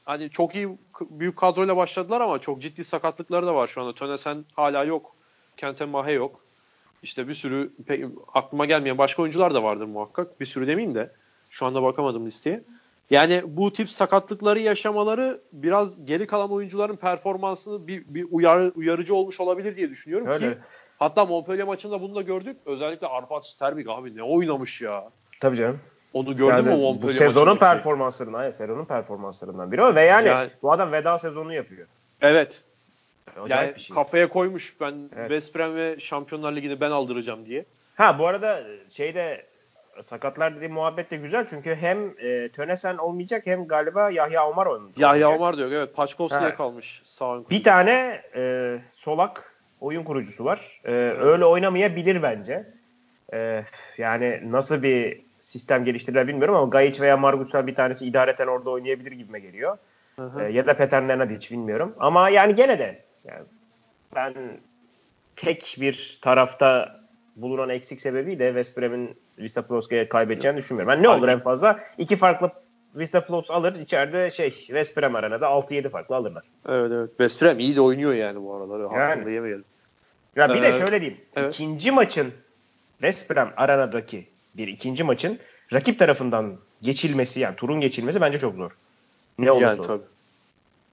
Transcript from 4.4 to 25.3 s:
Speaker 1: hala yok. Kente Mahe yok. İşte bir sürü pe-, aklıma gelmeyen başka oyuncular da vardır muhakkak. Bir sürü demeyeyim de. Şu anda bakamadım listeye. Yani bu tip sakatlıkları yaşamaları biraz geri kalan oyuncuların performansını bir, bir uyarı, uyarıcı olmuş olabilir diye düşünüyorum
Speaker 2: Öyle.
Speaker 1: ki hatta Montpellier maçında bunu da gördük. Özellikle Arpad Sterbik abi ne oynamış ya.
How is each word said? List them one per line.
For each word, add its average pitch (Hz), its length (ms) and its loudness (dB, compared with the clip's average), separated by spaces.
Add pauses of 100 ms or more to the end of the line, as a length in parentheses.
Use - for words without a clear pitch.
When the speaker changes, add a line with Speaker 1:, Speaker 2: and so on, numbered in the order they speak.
Speaker 1:
hala 143 280 0
yok. 151 320 -6 (420)
Kente 139 280 -8
Mahe 143 260 -4
yok. 139 280 -2 (640)
İşte 127 240 -10
bir 147 60 -8
sürü 139 360 -6 (180)
pe-, 135 220 -4 (240)
aklıma 147 320 -2
gelmeyen 143 320 0
başka 139 240 2
oyuncular 165 320 2
da 117 100 2
vardır 107 220 -2
muhakkak. 107 540 -8
Bir 135 60 -10
sürü 131 220 -6
demeyeyim 170 280 -2
de. 110 140 -6 (400)
Şu - 160 -6
anda 131 180 -2
bakamadım 131 440 -2
listeye. 170 340 -6 (480)
Yani 165 360 6
bu 185 280 -2
tip 214 160 -4
sakatlıkları 202 680 0
yaşamaları 214 800 0 (140)
biraz 175 520 -2
geri 170 220 -2
kalan 202 240 -2
oyuncuların 202 440 -4
performansını 185 920 -4
bir, 180 200 -10
bir 165 240 -8
uyarı, 170 440 6
uyarıcı 165 400 -2
olmuş 190 240 -2
olabilir 185 360 -4
diye 175 140 -4
düşünüyorum 151 380 -8
Speaker 2:
Öyle. 156 220 -2
Speaker 1:
ki 233 80 -6 (420)
hatta 156 260 2
Montpellier 185 420 -4
maçında 196 340 -8
bunu 196 140 -10
da 202 60 -6
gördük. 185 440 -8
Özellikle 151 420 -8
Arpad 131 360 -8
Sterbik 139 460 -6
abi 117 260 -10
ne 113 80 -12
oynamış 147 580 -2
ya. 104 280 -8 (300)